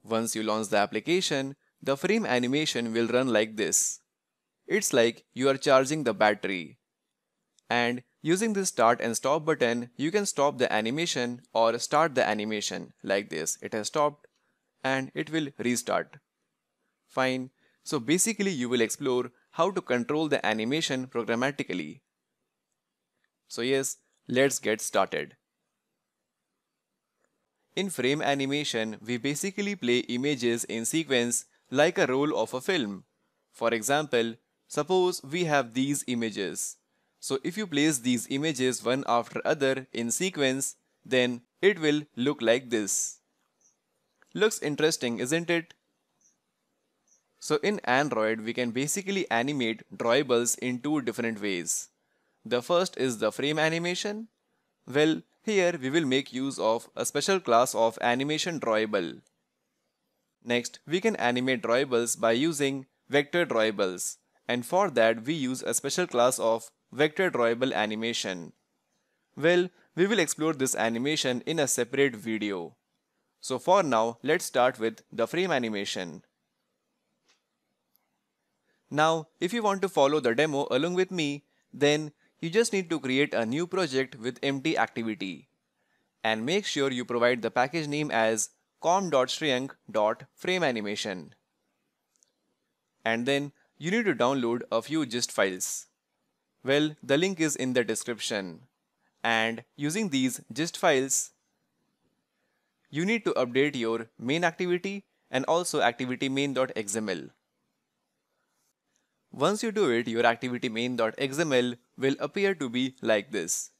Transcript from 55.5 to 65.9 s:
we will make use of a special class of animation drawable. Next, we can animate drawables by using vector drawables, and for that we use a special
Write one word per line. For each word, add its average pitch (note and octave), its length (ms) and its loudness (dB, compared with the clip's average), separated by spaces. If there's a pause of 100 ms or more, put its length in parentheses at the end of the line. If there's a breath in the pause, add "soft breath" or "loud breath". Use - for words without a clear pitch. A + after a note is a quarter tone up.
we C3 80 -2
will D#3+ 140 2
make C3+ 280 0
use C3 280 -4
of A2 340 0
a A#2+ 100 -4
special F#3 360 0
class A#2+ 340 4
of A2+ 260 2
animation C#3+ 600 0
drawable. G#2+ 600 0 (1200)
Next, A#2+ 420 -2
we E3 140 -2
can G#3+ 160 0
animate B2 460 0
drawables A#2+ 580 0
by A2+ 100 4
using C3+ 560 0 (220)
vector D3 360 2
drawables, G#2 760 0 (280)
and A#2+ 180 -2
for F#3 260 2
that A#2 340 4
we C#3+ 100 -2
use C3 300 -2
a A#2+ 100 -2
special C#3 320 -2